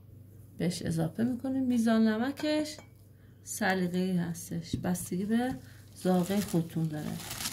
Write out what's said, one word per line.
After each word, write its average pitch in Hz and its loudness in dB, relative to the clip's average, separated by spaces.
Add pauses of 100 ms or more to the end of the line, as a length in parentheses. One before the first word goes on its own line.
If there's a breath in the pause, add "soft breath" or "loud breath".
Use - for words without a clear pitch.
(580)
بهش 170 -2
اضافه 165 -2
می‌کنیم. 262 0
میزان 226 4
نمکش 294 0 (680 loud breath)
سلیقه‌ای 185 0
هستش، 165 -4
بستگی 180 -2
به 226 2 (480 loud breath)
ذائقهٔ 185 4
خودتون 165 0
داره. 151 -4 (400)